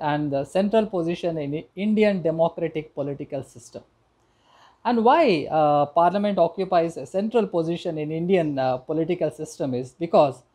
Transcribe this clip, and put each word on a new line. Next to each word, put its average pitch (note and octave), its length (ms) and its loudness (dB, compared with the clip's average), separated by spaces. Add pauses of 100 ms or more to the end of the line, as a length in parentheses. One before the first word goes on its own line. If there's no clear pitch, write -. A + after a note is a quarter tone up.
and D3+ 280 -2
the C#3 140 -2
central G#3 440 0
position E3+ 500 -4
in C#3+ 140 -6
the D#3 140 -6 (100)
Indian G#3 460 2
democratic D#3+ 720 -2
political C#3 480 -8
system. - 400 -20 (1000)
And A3+ 220 2
why, A#3+ 440 4
uh, D3 360 4
Parliament F#3+ 520 2
occupies E3+ 600 0
a C3 80 -10
central G#3+ 420 0
position E3+ 500 -4
in D3+ 140 -6
Indian, D#3+ 480 0
uh, B2+ 180 0
political D#3+ 540 -2
system D3+ 420 -6
is B2+ 180 -6
because, E3 500 2 (140)